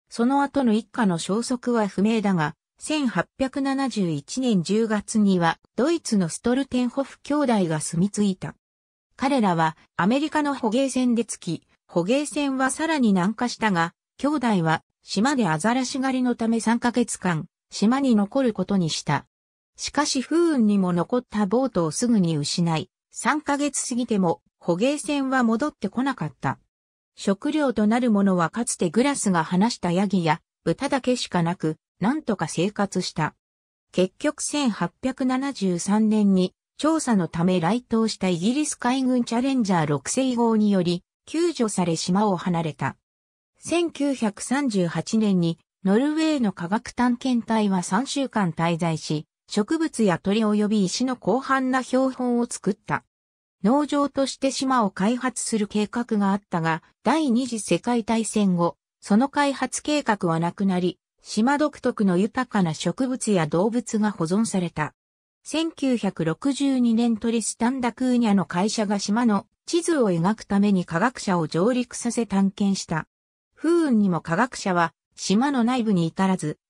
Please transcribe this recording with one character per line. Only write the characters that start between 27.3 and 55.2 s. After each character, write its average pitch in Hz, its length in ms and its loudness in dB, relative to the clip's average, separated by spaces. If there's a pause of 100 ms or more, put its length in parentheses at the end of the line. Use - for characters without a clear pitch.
料 294 180 2
と 214 160 2
な 226 140 4
る 247 100 2
も 202 120 4
の 190 120 4
は 170 140 2
か 233 160 -6
つ - 100 -6
て 185 140 0
グ 214 140 2
ラ 285 120 0
ス - 160 -2
が 170 140 2
放 180 120 0 (120)
し - 100 -8
た 175 140 -2
ヤ 190 120 2
ギ 185 200 0
や 151 160 0 (240)
豚 208 240 -2
だ 277 100 0
け 254 160 0
し - 140 -8
か 175 140 0
な 170 120 -2
く、 156 220 -4 (240)
な 208 120 2
ん 311 100 -4
と 214 120 -2
か 156 140 -4
生 185 220 -2
活 196 300 -2
し - 120 -6
た。 156 220 -4 (580)
結 185 240 0
局 302 240 -4
千 285 280 -2
八 175 220 -4 (100)
百 262 220 -4
七 254 300 -2
十 185 260 -2
三 214 300 2
年 208 240 4
に 185 200 2 (240)
調 320 220 0
査 247 160 0
の 170 140 0
た 170 160 -2
め 185 160 2
来 202 200 0
島 226 280 0
し - 80 -10
た 190 100 -2
イ 180 100 0
ギ 196 160 0
リ 294 120 -2
ス - 100 -6
海 262 280 -2
軍 254 200 2
チ 233 140 -4
ャ 247 40 0
レ 269 120 0
ン 254 100 0
ジ 196 80 0
ャ 170 120 2
ー - 20 -2
六 143 240 -2
世 262 260 0
号 226 220 2
に 214 140 4
よ 185 120 2
り 175 220 -2 (200)
救 330 280 0
助 226 160 -2
さ 190 160 -2
れ 165 100 0
島 196 320 0
を 196 80 2
離 170 280 -2
れ 156 100 -6
た。 - 240 -6 (640)
千 339 300 -2
九 277 220 -2
百 220 280 -4
三 277 260 -2
十 196 200 0
八 165 300 -2
年 208 220 2
に 165 180 0 (280)
ノ 196 140 4
ル 294 160 0
ウ - 20 -
ェ 311 220 2
ー - 20 0
の 208 100 0
科 175 160 -6
学 214 240 -4
探 247 240 0
検 247 320 -2
隊 220 220 2
は 190 120 0
三 208 260 -2
週 269 200 -2
間 196 240 0
滞 170 260 0
在 160 200 -2
し、 151 280 -4 (260)
植 254 280 0
物 311 240 -2
や 175 160 2
鳥 202 220 0
及 208 260 2
び 208 180 2
石 247 200 -2
の 262 100 -2
広 247 300 -2
範 262 260 0
な 254 100 0
標 262 320 0
本 247 240 -2
を 240 80 0
作 - 260 -6
っ - 40 0
た。 - 280 -6 (600)
農 269 240 4
場 285 200 2
と 269 200 -2
し - 100 -8
て 269 140 0
島 262 340 0
を 190 60 -2
開 220 260 0
発 254 260 -4